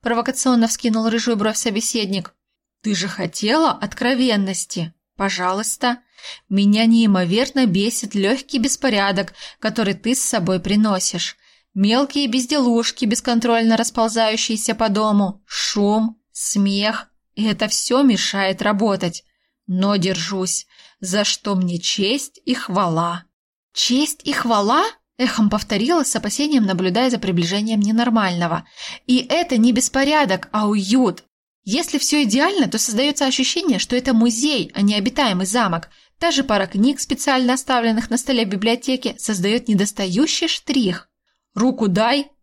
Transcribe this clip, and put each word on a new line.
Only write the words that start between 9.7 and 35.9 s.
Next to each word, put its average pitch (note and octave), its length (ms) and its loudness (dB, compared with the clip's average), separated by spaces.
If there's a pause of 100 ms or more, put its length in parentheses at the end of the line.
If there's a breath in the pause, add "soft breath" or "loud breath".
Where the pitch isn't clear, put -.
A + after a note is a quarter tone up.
ты A3+ 220 -2
с - 80 -4
собой F#3 360 0
приносишь. G3+ 760 0 (380 soft breath)
Мелкие C4 520 2
безделушки, B3 760 0
бесконтрольно A3+ 720 2
расползающиеся A3+ 1000 0
по A3 140 0
дому, G3+ 560 2
шум, G#3+ 760 0 (120)
смех. G3+ 760 -2 (260)
И G#3 80 -2
это G#3+ 240 0
все A#3+ 340 0
мешает G3 600 2
работать. G3 640 0 (440)
Но G3 300 2
держусь, F#3 680 -2 (320 soft breath)
за G3 240 -2
что - 300 -4
мне F3 260 0
честь G#3 640 -4
и B3 100 0
хвала». E3+ 680 -2 (500)
«Честь - 480 0
и C#4+ 80 -4
хвала?» A#3 540 2 (320)
эхом A3+ 320 2
повторила A#3 540 0
с - 120 -2
опасением, A#3 500 0
наблюдая F#3+ 440 0
за A#3+ 100 -2
приближением G3+ 640 -2
ненормального. G#3+ 840 0 (400 loud breath)
«И B3+ 120 2
это C4+ 400 0
не A#3 160 4
беспорядок, C4+ 800 0
а G#3+ 140 0
уют. G3+ 580 0 (400)
Если D4 320 -2
все D4 260 0
идеально, C#4 460 2
то - 80 -4
создается C#4 480 -2
ощущение, C4 540 0
что - 180 -2
это B3+ 160 0
музей, A#3 600 2
а - 80 -2
не G#3 140 2
обитаемый G#3 500 0
замок. F#3 440 -2 (300 soft breath)